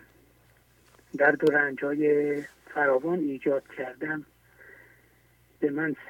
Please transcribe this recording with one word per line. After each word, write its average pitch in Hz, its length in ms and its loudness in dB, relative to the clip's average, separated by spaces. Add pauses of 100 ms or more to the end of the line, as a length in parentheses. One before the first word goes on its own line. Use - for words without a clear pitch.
(1200)
درد 147 320 4
و - 20 6
رنجای 147 920 0 (240)
فراوان 147 520 0
ایجاد 139 580 -2
کردم، 151 480 -8 (1400)
به 151 100 2
من 151 260 -2 (140)